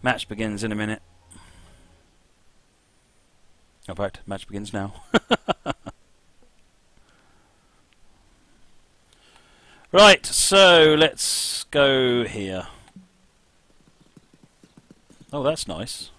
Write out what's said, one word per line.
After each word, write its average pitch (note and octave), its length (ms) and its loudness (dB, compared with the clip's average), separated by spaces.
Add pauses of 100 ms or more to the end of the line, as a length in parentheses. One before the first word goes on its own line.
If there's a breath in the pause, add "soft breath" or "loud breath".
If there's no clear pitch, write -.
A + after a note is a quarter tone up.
Match B2 220 -4
begins G#2+ 360 -8
in A2 80 -6
a G#2 40 -6
minute. G#2+ 260 -6 (3000 soft breath)
In F#2 60 -12
fact, G2 320 -8
match G2 200 -12
begins G2+ 240 -14
now. G2+ 300 -10 (100)
<laughs> - 640 -4 (4000 soft breath)
Right, G3 340 8
so F3 720 6
let's - 720 -2
go C3 540 2
here. F#2+ 420 -8 (2750 loud breath)
Oh, C#3+ 100 -8
that's D3+ 280 -4
nice. F#2 500 -12